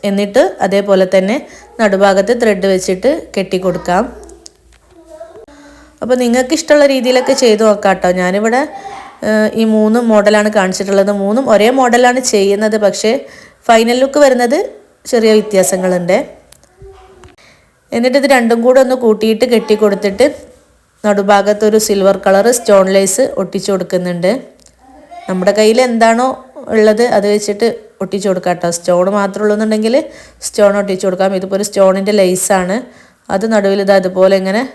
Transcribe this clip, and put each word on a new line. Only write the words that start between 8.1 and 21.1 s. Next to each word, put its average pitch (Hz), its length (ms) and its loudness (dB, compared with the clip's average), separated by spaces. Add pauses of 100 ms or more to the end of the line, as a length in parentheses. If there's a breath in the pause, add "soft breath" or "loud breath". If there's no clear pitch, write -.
ഞാനിവിടെ, 208 400 -2 (680 loud breath)
ഏഹ്, 214 200 0 (120)
ഈ 226 120 2
മൂന്ന് 220 280 2 (100)
മോഡലാണ് 208 460 2
കാണിച്ചിട്ടുള്ളത്. 196 540 0 (120)
മൂന്നും 220 300 -2
ഒരേ 208 140 4 (120)
മോഡലാണ് 247 420 2 (120)
ചെയ്യുന്നത്, 208 520 0
പക്ഷേ 196 260 0 (560 loud breath)
ഫൈനൽ 233 360 2
ലുക്ക് 269 220 0
വരുന്നത് 247 320 2 (540)
ചെറിയ 220 280 2
വ്യത്യാസങ്ങളുണ്ട്. 185 800 0 (1700 soft breath)
എന്നിട്ട് 247 300 0
ഇത് 269 160 -2
രണ്ടും 233 300 0
കൂടെ 254 180 4
ഒന്ന് 254 180 -2
കൂട്ടിയിട്ട് 220 420 0 (100)
കെട്ടി 214 280 0
കൊടുത്തിട്ട് 196 440 0 (800)
നടുഭാഗത്തൊരു 208 800 2